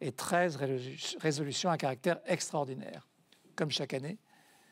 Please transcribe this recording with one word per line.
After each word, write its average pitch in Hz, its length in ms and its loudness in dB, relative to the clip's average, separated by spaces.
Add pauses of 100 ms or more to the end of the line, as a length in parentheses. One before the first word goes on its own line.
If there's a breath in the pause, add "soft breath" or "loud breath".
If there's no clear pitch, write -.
et 147 120 -2
treize 175 440 2
résolu-, 131 600 -2
résolutions 151 520 0
à 160 60 4
caractère 151 500 2
extraordinaire. 143 800 -2 (480)
Comme 151 160 0
chaque 135 240 -2
année, 147 240 -6 (540 soft breath)